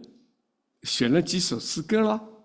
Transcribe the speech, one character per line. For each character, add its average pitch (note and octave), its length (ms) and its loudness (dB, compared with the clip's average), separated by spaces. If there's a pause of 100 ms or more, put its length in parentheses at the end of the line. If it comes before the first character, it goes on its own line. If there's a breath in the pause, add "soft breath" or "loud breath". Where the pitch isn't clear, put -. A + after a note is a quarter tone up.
(840)
选 - 260 0
了 D#3+ 120 4
几 F3 180 0
首 B2 180 -2
诗 - 240 -6
歌 G#3+ 200 2
咯。 G#3+ 320 -2 (120)